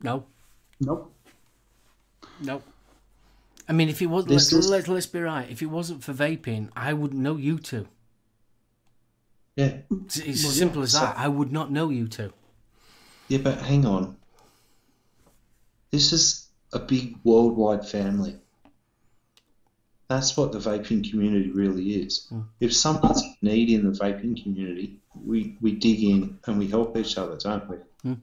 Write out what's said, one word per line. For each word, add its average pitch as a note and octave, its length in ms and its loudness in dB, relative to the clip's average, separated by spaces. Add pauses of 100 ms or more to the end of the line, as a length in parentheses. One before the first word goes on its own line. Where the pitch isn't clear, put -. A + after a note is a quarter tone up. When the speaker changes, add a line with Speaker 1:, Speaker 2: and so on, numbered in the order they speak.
Speaker 1:
No. B2 240 -6 (540)
Speaker 2:
Nope. D3 340 -4 (1300)
Speaker 1:
Nope. C3+ 220 -8 (1040)
I D#3 40 0
mean, D#3+ 160 4
if D3+ 120 -4
it F3+ 60 2
wasn't, E3+ 260 2
Speaker 3:
This C#3+ 180 6
Speaker 1:
let's, E3 140 6
Speaker 3:
is G3 60 4
Speaker 1:
let's, F#3+ 160 2
let's F3+ 180 -2
be - 140 -6
right, D#3+ 300 -4
if A2+ 120 -10
it D#3+ 60 -4
wasn't E3 360 -6
for C#3+ 100 -8
vaping, B2+ 640 -4
I C3 180 -4
wouldn't C#3+ 280 -2
know D3+ 160 0
you D3 220 -2
two. - 280 -8 (1700)
Speaker 3:
Yeah. C#3 220 2 (140)
Speaker 1:
It's, F#3+ 260 -6
it's C#3+ 260 -4
Speaker 2:
Well, C#3+ 80 0
Speaker 1:
as C3+ 60 2
simple E3+ 220 2
Speaker 2:
yeah. C3+ 60 0
Speaker 1:
as A#2+ 80 2
that. D3+ 220 2
Speaker 3:
So - 60 -6
Speaker 1:
I C#3 60 0
would C#3+ 240 0
not D3+ 200 -4
know D#3 180 0
you A#2+ 180 -2
two. G#2+ 260 -10 (960)
Speaker 3:
Yeah, C3+ 100 2
but C3+ 240 0
hang C#3 240 4
on. F#2+ 320 0 (1700)
This D3 200 2
is - 360 0 (260)
a A#2+ 60 -2
big B2 440 -2
worldwide A2+ 640 4
family. G2+ 500 -2 (1700)
That's C3+ 280 0
what C#3 160 2
the G#2+ 80 -6
vaping G#2 500 -2
community G2+ 420 2
really G2 520 0
is. - 280 -6
Speaker 1:
Mm. A2+ 140 -8 (140)
Speaker 3:
If A#2+ 140 0
someone's - 500 2
in - 180 -14
need A2+ 280 4
in G#2 200 4
the G2 80 -2
vaping G2+ 440 -4
community, F#2+ 580 -8 (160)
we, G#2+ 460 -4
we G#2+ 120 2
dig A2 300 2
in G2 420 2
and G#2+ 140 -2
we G2+ 80 0
help A2+ 300 0
each A2 200 -2
other, E2+ 200 -6
don't G2+ 320 -4
we? F2+ 80 -10 (280)
Speaker 1:
Mm. B2+ 180 -4